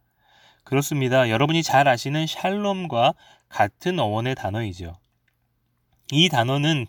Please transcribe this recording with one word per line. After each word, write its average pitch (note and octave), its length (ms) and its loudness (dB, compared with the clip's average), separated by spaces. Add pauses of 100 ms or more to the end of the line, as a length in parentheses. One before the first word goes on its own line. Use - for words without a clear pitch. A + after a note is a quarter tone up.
(640)
그렇습니다. C3 640 2
여러분이 D3 360 2
잘 C#3+ 240 4
아시는 C#3 400 0
샬롬과 F#3 840 -2 (340)
같은 F3 500 -2
어원의 A#2 380 -2
단어이죠. F#2 600 -8 (1160)
이 E3 160 4
단어는 C#3 600 0